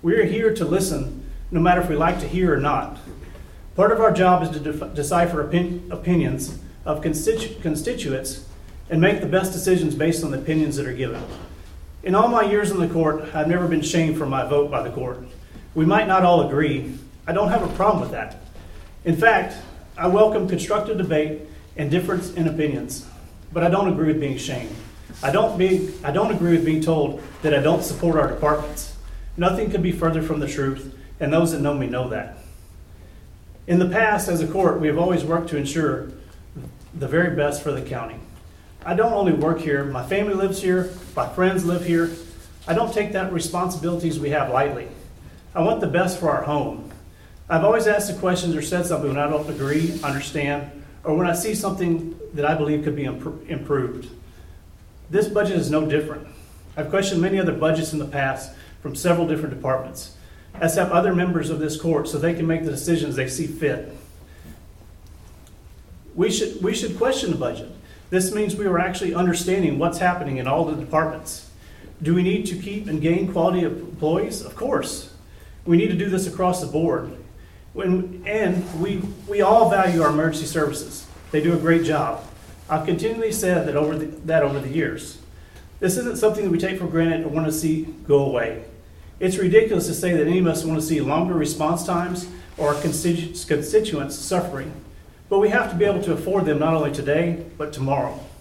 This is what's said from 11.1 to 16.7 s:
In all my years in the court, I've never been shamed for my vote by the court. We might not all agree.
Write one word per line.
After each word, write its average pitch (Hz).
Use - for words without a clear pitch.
In 185
all 226
my 233
years 202
in 185
the 165
court, 160
I've 156
never 175
been 156
shamed 160
for 147
my 131
vote 143
by 135
the 123
court. 123
We 160
might 196
not 190
all 170
agree. 139